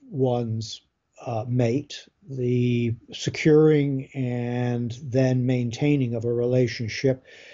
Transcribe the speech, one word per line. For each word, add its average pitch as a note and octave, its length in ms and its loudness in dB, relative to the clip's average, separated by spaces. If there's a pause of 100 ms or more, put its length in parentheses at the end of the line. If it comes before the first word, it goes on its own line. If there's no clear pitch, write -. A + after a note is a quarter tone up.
(100)
one's, A#2+ 720 -2 (460)
uh, A#2 220 -4
mate, B2 580 -2 (240)
the B2 640 0 (180)
securing D3+ 1040 2
and B2 880 -4
then B2+ 420 2
maintaining B2+ 720 0
of A2+ 100 -6
a A#2+ 80 0
relationship. B2 920 0 (300)